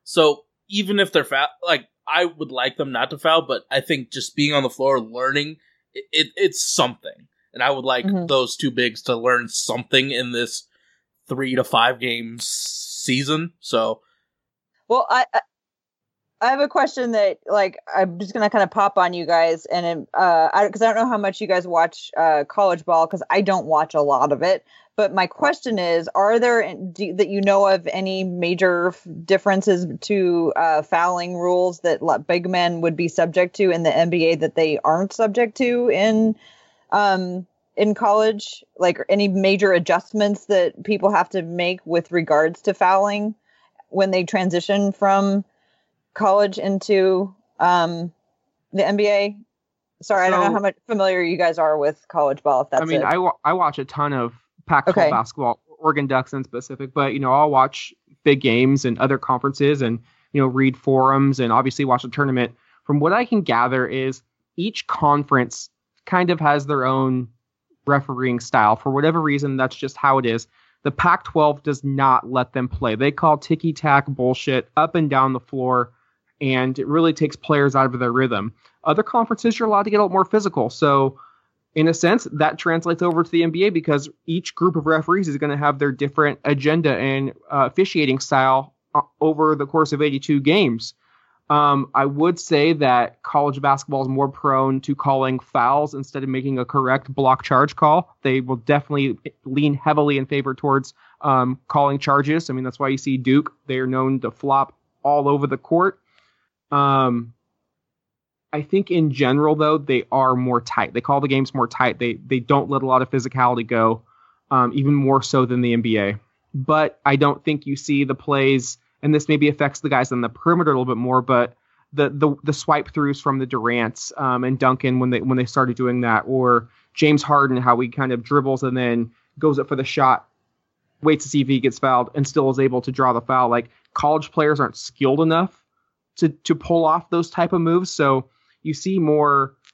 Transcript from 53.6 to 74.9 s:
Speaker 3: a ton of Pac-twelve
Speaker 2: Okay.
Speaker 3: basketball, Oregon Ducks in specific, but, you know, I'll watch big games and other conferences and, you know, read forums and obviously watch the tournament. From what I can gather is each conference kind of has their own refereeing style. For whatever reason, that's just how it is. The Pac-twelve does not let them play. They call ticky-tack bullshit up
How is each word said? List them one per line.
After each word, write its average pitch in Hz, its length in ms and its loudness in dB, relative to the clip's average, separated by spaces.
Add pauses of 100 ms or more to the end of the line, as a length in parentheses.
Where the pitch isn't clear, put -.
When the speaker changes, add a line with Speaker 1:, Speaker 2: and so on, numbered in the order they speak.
Speaker 3:
a 135 60 -6
ton 143 300 -4
of 120 200 -4 (340)
Pac-twelve 156 300 2
Speaker 2:
Okay. 165 140 4
Speaker 3:
basketball, 120 480 -4 (180)
Oregon 147 300 0
Ducks 131 260 -2
in 135 100 -6
specific, 131 480 -12
but, 139 220 -2
you 139 60 -4
know, 135 120 0
I'll 147 200 2
watch 131 420 0 (300)
big 143 180 4
games 131 420 4
and 120 140 -2
other 135 220 0
conferences 139 640 0
and, 117 160 -2 (340)
you 143 80 2
know, 135 60 4
read 131 280 2
forums 135 640 2
and 117 140 0
obviously 131 320 0
watch 123 160 2
the 127 80 -12
tournament. 127 420 0 (320)
From 147 160 0
what 160 140 2
I 240 120 2
can 220 160 0
gather 127 440 0
is 131 380 -6 (340)
each 196 300 -8
conference 143 800 0 (380)
kind 180 240 0
of 170 80 -2
has 147 260 0
their 139 180 -2
own 131 440 -2 (580)
refereeing 131 540 -2
style. 110 360 2
For 139 140 -6
whatever 156 320 0
reason, 143 340 -2
that's 131 200 -2
just - 220 -10
how 139 200 2
it 127 80 0
is. 113 220 -2 (340)
The 147 80 -2
Pac-twelve 151 720 0
does 143 220 -6
not 135 480 0
let 127 220 -2
them 127 140 -2
play. 117 280 -2
They 135 160 0
call 151 260 0
ticky-tack 147 680 0
bullshit 127 720 -2
up 160 180 0